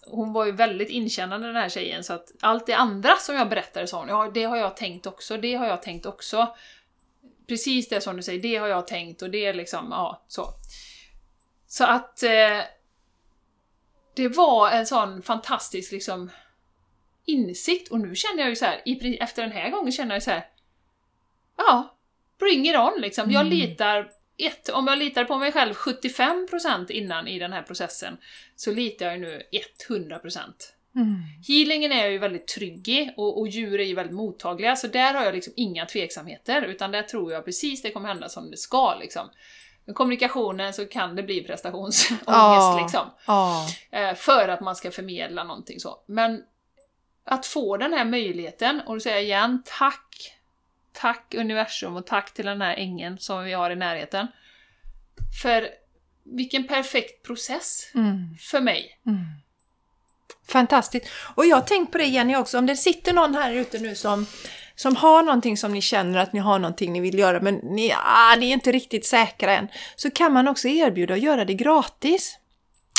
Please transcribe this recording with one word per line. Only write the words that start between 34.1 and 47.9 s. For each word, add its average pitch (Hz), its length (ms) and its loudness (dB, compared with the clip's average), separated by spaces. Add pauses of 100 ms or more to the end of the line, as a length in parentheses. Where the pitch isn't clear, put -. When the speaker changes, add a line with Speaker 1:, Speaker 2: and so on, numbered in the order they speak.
Speaker 1:
mottagliga, 202 600 -4
så 254 100 -8
där 254 280 2
har 269 100 -2
jag 190 100 0
liksom 180 220 -10
inga 175 300 -4
tveksamheter, 170 760 -4
utan 196 300 -6
där 208 100 -2
tror 190 300 -6
jag 160 120 -8
precis 180 380 -6
det 214 80 -6
kommer 208 180 -10
hända 170 200 -8
som 160 220 -16
det 151 60 -16
ska, - 440 2
liksom. - 300 -12 (540)
Med 208 100 -14
kommunikationen 233 800 -2
så 202 120 -8
kan 180 300 -6
det 196 60 -6
bli 190 220 -6
prestationsångest, 196 840 0
Speaker 2:
Ja. 202 560 10
Speaker 1:
liksom. 170 240 -2 (200)
Speaker 2:
Ja. 180 400 2 (240)
Speaker 1:
Eh, 196 240 -2
för 220 340 4
att 180 120 -2
man 185 160 -4
ska 180 140 -10
förmedla 175 540 -10
någonting - 360 -14
så. - 260 -14
Men 226 360 0 (840)
att 262 220 -4
få 208 300 -2
den 277 160 -2